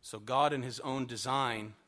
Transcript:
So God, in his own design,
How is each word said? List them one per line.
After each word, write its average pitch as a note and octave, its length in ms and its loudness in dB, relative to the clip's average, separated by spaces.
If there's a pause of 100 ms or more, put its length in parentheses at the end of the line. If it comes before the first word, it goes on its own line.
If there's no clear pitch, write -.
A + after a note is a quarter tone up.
So - 160 -10
God, C3 340 4
in C3+ 100 0
his B2 180 -6
own C3 260 -2
design, A#2+ 680 0 (140)